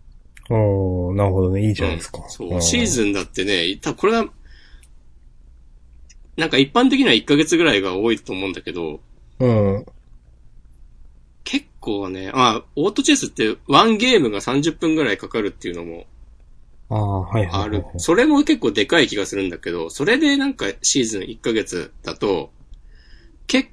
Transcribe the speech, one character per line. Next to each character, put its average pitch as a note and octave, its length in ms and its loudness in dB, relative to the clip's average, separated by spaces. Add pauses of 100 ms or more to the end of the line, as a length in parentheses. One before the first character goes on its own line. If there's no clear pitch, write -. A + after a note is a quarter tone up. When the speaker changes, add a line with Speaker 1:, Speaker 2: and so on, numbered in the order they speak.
(500)
Speaker 1:
お G2 640 0
ー、 - 20 -2
な G2+ 140 2
る F#2+ 40 0
ほ F#2 100 2
ど F#2 100 2
ね。 G2+ 120 0
い G#2+ 60 2
い G2+ 40 2
じ E2 100 -4
ゃ - 20 0
な F2+ 60 -2
い E2+ 40 -4
で E2 60 -10
す - 80 -14
か。 - 140 -12
Speaker 2:
う - 20 -20
ん、 - 20 -18
そ - 160 -14
う。 F2 100 -6
Speaker 1:
う - 20 -2
ん。 F2+ 40 -2
Speaker 2:
シ E3+ 180 0
ー A#3 80 0
ズ B2 180 0
ン G2+ 80 0
だ G2 80 -2
っ F2 60 -6
て - 180 -6
ね、 F#2+ 360 0
多 D3 120 -4
分 - 40 -10
こ - 120 0
れ A3 60 2
は、 A#3 140 0 (2000)
な D#3+ 100 -2
ん D#3 40 -4
か B2+ 80 2
一 C#3 140 4
般 B3+ 180 4
的 C4+ 80 2
に C4+ 80 4
は D#3 60 6
一 A2 120 4
ヶ C#3+ 120 4
月 D#3+ 200 2
ぐ E3 60 4
ら D3 120 4
い G2 80 2
が F#2 120 -2
多 G#2+ 160 2
い G#2+ 80 2
と - 140 -12
思 F#2+ 140 -6
う F#2+ 40 -4
ん - 20 -4
だ - 100 -12
け E2+ 100 -10
ど、 E2 260 -8 (400)
Speaker 1:
う B2+ 100 2
ん。 G#2 380 2 (1600)
Speaker 2:
結 - 220 -6 (120)
構 G2+ 300 -6
ね、 F#2+ 240 -10
ま B2+ 160 4
あ、 A2+ 160 -2 (100)
オ D#3+ 140 0
ー - 20 -4
ト C4+ 140 -2
チ D4+ 80 4
ェ C#4 40 2
ス - 100 -4
っ - 20 -6
て A2 280 -2 (120)
ワ D3+ 160 6
ン A3 120 4
ゲ B3 200 4
ー F#3 40 4
ム A#2+ 120 2
が G2 80 -4
三 C3+ 220 0
十 D#3+ 100 0
分 D#3+ 240 -2
ぐ D3+ 80 2
ら A2 80 0
い F#2+ 60 -2
か F#2+ 100 -14
か A#2 120 -4
る G2+ 80 -2
っ - 40 -8
て - 160 -14
い F2 40 -6
う F2 40 -10
の E2+ 80 -10
も、 E2+ 220 -14 (840)
Speaker 1:
あ A#2 40 -4
ー、 A2 40 0
は G2 420 -2
い G2 60 0
は - 20 -4
い - 20 -12
は - 0 -
い - 0 -
は G2 140 -4
い。 - 0 -
Speaker 2:
あ G#2+ 40 -6
る。 G#2 160 -4 (140)
そ D#3+ 160 0
れ A3+ 100 4
も D4 200 4
結 D#4 160 0
構 A#2 100 0
で G2+ 160 2
か E3+ 120 4
い B2 100 4
気 G#2 80 -8
が F#2+ 100 -2
す - 100 -8
る G2 60 -2
ん F#2 80 -4
だ E2+ 80 -10
け - 120 -8
ど、 E2 200 -6
そ C#3+ 160 -6
れ A#3 100 2
で C#4+ 220 2
な C4+ 80 -2
ん C4+ 80 -4
か - 100 -8 (160)
シ - 220 0
ー A2+ 40 -2
ズ A2 120 -6
ン F#2 60 -8
一 A2+ 120 -12
ヶ A#2+ 160 -4
月 F#2+ 400 -4 (100)
だ D#2+ 120 -8
と、 F#2+ 360 -2 (960)
結 C4 260 0